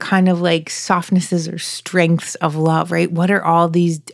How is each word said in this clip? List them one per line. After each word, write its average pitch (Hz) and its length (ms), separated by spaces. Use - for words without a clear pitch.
kind 185 280
of, 175 120
like, 170 300
softnesses 175 760
or - 100
strengths - 800
of 156 220
love, 160 340
right? 170 180
What 175 220
are 202 140
all 170 240
these 165 320